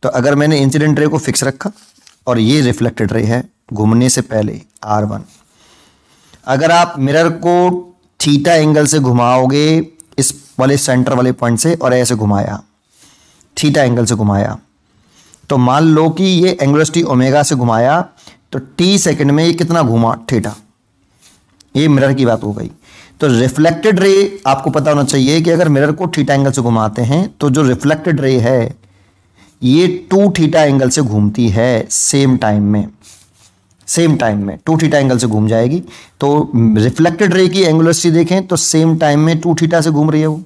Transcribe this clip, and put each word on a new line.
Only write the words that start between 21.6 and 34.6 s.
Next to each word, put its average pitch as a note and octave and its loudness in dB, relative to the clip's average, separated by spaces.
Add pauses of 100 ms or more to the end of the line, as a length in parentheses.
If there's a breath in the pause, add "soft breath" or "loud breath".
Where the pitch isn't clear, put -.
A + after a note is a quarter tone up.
ये D3 2
मिरर C#3 2
की C3 0
बात A2+ 0
हो G#2 -4
गई। A2 -10 (480 loud breath)
तो D3+ 0
रिफ्लेक्टेड D3+ 0
रे G3 2
आपको E3 -2
पता D3+ 0
होना D3 2
चाहिए C#3 0
कि E3 0
अगर E3 2
मिरर D3 0
को D#3 -6
theta D3+ -4
एंगल C#3 0
से C3 -4
घुमाते A2+ -2
हैं D3 -2 (120)
तो D3 0
जो C#3+ 0
रिफ्लेक्टेड C#3+ -2
रे C3+ 0
है A#2+ 0 (840 soft breath)
ये D3 2 (240)
टू F#3+ 2 (120)
theta E3 0
एंगल C#3 2
से C#3 -2
घूमती G#2+ 0
है A2+ 0
सेम C3+ 0
टाइम G#2 0
में, G#2 0 (1000 soft breath)
सेम E3 0
टाइम G#2 -2
में G2 -10